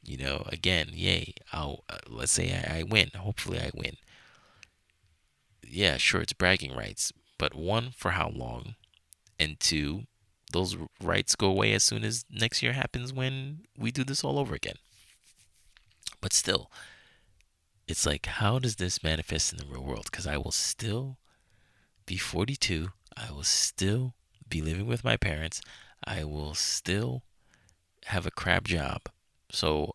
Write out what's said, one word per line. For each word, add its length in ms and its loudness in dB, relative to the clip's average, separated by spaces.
You 140 -10
know, 320 -4
again, 440 0
yay. 420 0
I'll, 360 -6
uh, 100 -12
let's 240 -2
say 200 2
I, 260 -4
I 40 -4
win. 320 4
Hopefully 440 -4
I 160 -4
win. 220 -6
Yeah, 360 2
sure, 240 4
it's 100 -2
bragging 420 4
rights. 380 -4
But 180 0
one, 400 0
for 180 -2
how 180 2
long? 440 -8
And 220 0
two, 440 2
those 240 2
rights 340 2
go 120 4
away 240 6
as 120 4
soon 200 2
as 260 -2
next 320 0
year 100 2
happens 400 -4
when 480 -4
we 140 0
do 140 0
this 200 -2
all 140 2
over 160 0
again. 220 -6
But 120 -2
still, 380 2
it's 180 2
like, 200 2
how 320 2
does 180 0
this 260 0
manifest 500 2
in 60 -10
the 80 -10
real 180 -10
world? 280 -6
'Cause 140 -6
I 100 -2
will 160 -2
still 680 -2
be 100 -4
forty-two. 760 0
I 140 -10
will 140 -10
still 680 2
be 120 0
living 260 0
with 180 -2
my 120 4
parents. 440 -2
I 220 -4
will 300 -4
still 680 0
have 200 0
a 40 -2
crap 340 2
job. 380 0
So 440 0